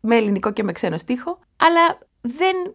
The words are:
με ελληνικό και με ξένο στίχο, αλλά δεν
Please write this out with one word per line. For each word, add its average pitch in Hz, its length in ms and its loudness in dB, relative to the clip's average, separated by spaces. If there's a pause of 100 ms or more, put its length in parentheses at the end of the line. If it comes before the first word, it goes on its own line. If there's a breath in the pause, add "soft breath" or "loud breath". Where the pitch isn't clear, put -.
με 226 160 2
ελληνικό 208 360 0
και 214 100 -4
με 190 100 -2
ξένο 170 260 -4
στίχο, 247 400 -6 (180)
αλλά 339 420 4 (220)
δεν 339 360 -2 (180)